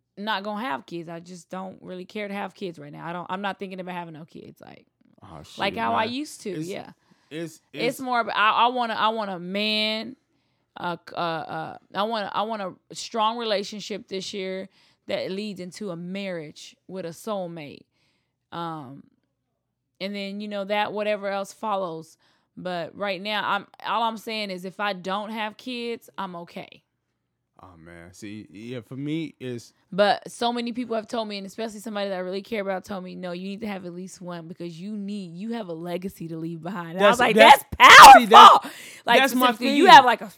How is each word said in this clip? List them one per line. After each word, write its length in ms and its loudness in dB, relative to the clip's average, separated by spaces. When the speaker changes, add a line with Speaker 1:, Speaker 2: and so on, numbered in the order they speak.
Speaker 1:
not 260 -6
gonna 200 -8
have 220 -8
kids. 240 -14
I 100 -14
just 300 -20
don't 320 -14
really 240 -16
care 220 -12
to 60 -12
have 200 -10
kids 260 -12
right 120 -18
now. 160 -16
I 60 -8
don't, 160 -10
I'm 120 -8
not 180 -8
thinking 200 -12
about 160 -12
having 180 -12
no 120 -18
kids, 360 -20
like, 240 -20
Speaker 2:
Oh, 180 -18
Speaker 1:
like 160 -4
Speaker 2:
shit, 60 -8
Speaker 1:
how 160 -4
I 100 -2
Speaker 2:
man. 80 -8
Speaker 1:
used 280 -12
to, 100 -10
Speaker 2:
It's, 160 -8
Speaker 1:
yeah. 240 -14
Speaker 2:
it's, 280 -12
Speaker 1:
It's 0 -
Speaker 2:
it's 260 -4
Speaker 1:
more 220 -4
of, 80 -6
I, 220 2
I 160 2
want 240 -2
a, 80 -6
I 100 0
want 220 -6
a 80 -10
man, 760 -4
uh, 200 -8
uh, 40 -10
uh, 600 -8
I 100 -4
want, 300 -6
I 100 -4
want 180 -8
a 340 -14
strong 420 -2
relationship 720 -6
this 260 -10
year 360 -10
that 240 -6
leads 280 -8
into 320 -12
a 40 -10
marriage 800 -12
with 180 -12
a 40 -10
soulmate. 760 -12
Um, 520 -12
and 160 -10
then, 260 -10
you 60 -10
know, 160 -8
that 300 -4
whatever 340 -4
else 260 -6
follows. 640 -8
But 420 -10
right 240 -6
now, 280 -4
I'm, 180 -4
all 180 -2
I'm 140 -4
saying 320 -10
is 140 -10
if 160 -14
I 140 -4
don't 380 -8
have 260 -10
kids, 600 -10
I'm 200 -10
okay. 460 -18
Speaker 2:
Oh, 140 -20
man. 360 -20
See, 380 -16
yeah, 300 -14
for 160 -18
me, 420 -8
it's 320 -12
Speaker 1:
But 380 0
so 220 -4
many 220 -8
people 240 -6
have 100 -8
told 220 -8
me, 80 -10
and 100 -12
especially 320 -12
somebody 300 -8
that 60 -6
I 40 -6
really 220 -8
care 200 -6
about 220 -6
told 200 -12
me, 120 -14
"No, 160 -10
you 160 -10
need 140 -12
to 60 -10
have 180 -10
at 80 -12
least 280 -16
one 280 -14
because 300 -14
you 160 -12
need, 400 -10
you 180 -10
have 160 -10
a 40 -10
legacy 540 -10
to 100 -10
leave 240 -10
behind." 300 -10
And 80 -8
I 40 4
Speaker 2:
That's, 100 6
Speaker 1:
was 80 -2
like, 140 2
Speaker 2:
that's, 280 8
Speaker 1:
"That's 200 12
powerful!" 220 12
Speaker 2:
see, 80 4
that's, 380 12
Speaker 1:
Like, 140 4
Speaker 2:
that's 160 2
my 120 2
Speaker 1:
specifically, 200 0
Speaker 2:
thing. 100 0
Speaker 1:
you 100 6
have, 180 12
like, 160 2
a, 160 -14